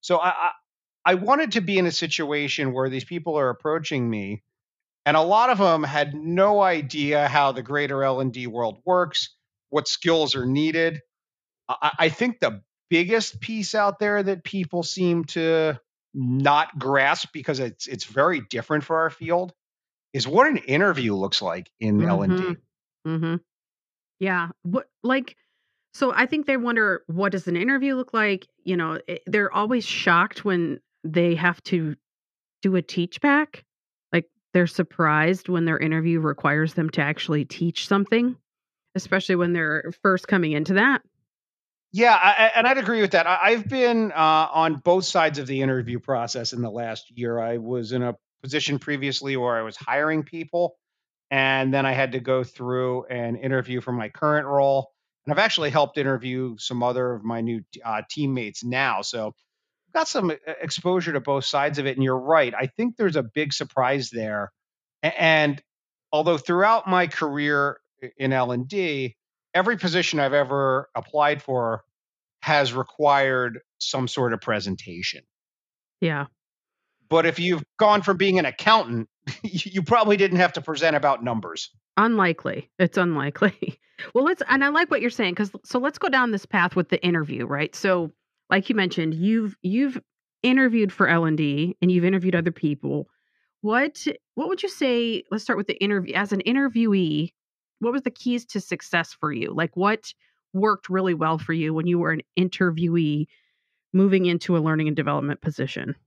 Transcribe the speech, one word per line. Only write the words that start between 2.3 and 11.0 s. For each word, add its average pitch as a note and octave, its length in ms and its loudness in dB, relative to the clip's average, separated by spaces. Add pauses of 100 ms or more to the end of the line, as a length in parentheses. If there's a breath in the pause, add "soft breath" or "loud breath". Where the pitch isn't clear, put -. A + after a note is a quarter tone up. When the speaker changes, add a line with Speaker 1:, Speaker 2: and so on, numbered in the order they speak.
Speaker 1:
where C3 140 0
these C3 180 -6
people D#3 340 -4
are C3 100 2
approaching D3+ 580 -4
me, G#2 360 -6 (600)
and D3 140 4
a D#3 40 6
lot G#3+ 280 4
of A#3 100 2
'em E3+ 220 4
had D3 320 -2
no F3+ 480 2
idea D3 680 0
how C#3+ 260 4
the B2 100 -8
greater C#3 400 -2
L C3 160 0
and C3 120 -2
D B2 140 -10
world A2+ 400 -4
works, F3+ 500 0 (340)
what D#3 180 0
skills D#3 480 2
are B2+ 100 -2
needed. D#3 560 0 (680)